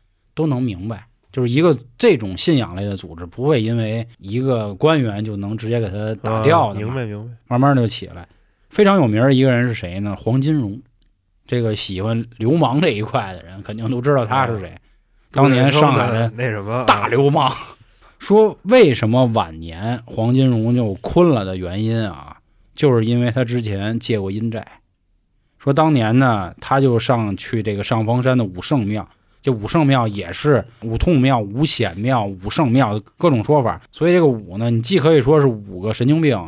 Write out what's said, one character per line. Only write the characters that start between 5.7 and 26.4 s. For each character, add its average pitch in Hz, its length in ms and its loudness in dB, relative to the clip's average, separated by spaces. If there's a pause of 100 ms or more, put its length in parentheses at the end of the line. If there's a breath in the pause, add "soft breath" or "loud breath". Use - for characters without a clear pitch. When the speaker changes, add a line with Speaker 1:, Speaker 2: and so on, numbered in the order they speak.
Speaker 1:
给 107 80 -4
他 107 280 -6
打 110 260 -4
掉 139 320 2
的 101 60 -8
嘛。 104 120 -6
Speaker 2:
啊， - 20 -8
明 - 0 -
白， 127 120 -6
明 104 180 -12
白。 120 60 -14 (160)
Speaker 1:
慢 123 140 0
慢 139 140 4
就 120 120 2
起 98 220 -8
来。 87 180 -18 (420)
非 - 160 2
常 196 120 6
有 143 100 4
名 107 160 2
儿 139 120 4
一 131 80 4
个 135 80 4
人 120 160 2
是 120 60 -2
谁 92 280 -8
呢？ 101 160 -4
黄 123 240 0
金 151 140 0
荣。 117 260 -4 (680)
这 123 140 -2
个 110 140 -2
喜 95 260 -8
欢 113 260 -4 (100)
流 113 160 0
氓 147 280 2
这 170 100 2
一 104 120 -4
块 107 320 -4
的 82 80 -18
人 92 220 -18
肯 110 120 -12
定 113 140 -6
都 123 100 -4
知 143 140 0
道 123 100 0
他 127 220 0
是 113 140 -6
谁。 87 80 -12
Speaker 2:
啊。 82 100 -20 (540)
Speaker 1:
当 139 180 4
年 131 220 4
上 147 200 4
海 123 160 0
的 117 280 0
Speaker 2:
那 120 140 -6
什 104 120 -6
么 104 100 -8
啊。 123 120 -4
Speaker 1:
大 104 240 2
流 139 200 2
氓。 143 240 2 (680 soft breath)
说 208 420 4
为 196 320 6
什 110 160 -2
么 127 160 4
晚 90 320 -2
年 87 480 -8
黄 120 260 -2
金 135 140 4
荣 120 300 2
就 110 180 0
困 175 360 2
了 113 140 0
的 92 120 -6
原 92 260 -6
因 113 260 -2
啊， 73 280 -14 (400)
就 135 200 4
是 113 80 2
因 120 160 0
为 123 120 0
他 131 100 -2
之 120 180 -2
前 107 380 -4
借 113 220 -2
过 95 100 -4
阴 110 180 -4
债。 110 160 -8 (920)
说 139 140 0
当 156 200 4
年 117 280 2
呢， 104 400 0